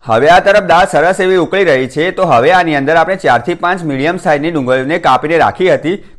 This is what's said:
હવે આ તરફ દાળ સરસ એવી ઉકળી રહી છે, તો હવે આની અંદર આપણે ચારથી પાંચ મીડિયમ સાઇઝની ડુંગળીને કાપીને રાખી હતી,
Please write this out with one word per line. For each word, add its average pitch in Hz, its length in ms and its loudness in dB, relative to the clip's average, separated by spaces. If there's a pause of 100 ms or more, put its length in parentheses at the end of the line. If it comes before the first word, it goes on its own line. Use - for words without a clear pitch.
હવે 117 240 2
આ 180 100 6
તરફ 202 260 2
દાળ 170 200 2
સરસ 180 340 0
એવી 190 160 0
ઉકળી 185 280 0
રહી 131 240 0
છે, 160 220 -4
તો 185 160 -2
હવે 135 260 2
આની 175 240 0
અંદર 143 200 0
આપણે 165 200 0
ચારથી 143 380 0
પાંચ 175 280 -4
મીડિયમ 151 340 -4
સાઇઝની 156 340 -2
ડુંગળીને 135 480 -2
કાપીને 151 400 0
રાખી 147 320 0
હતી, 156 260 0 (220)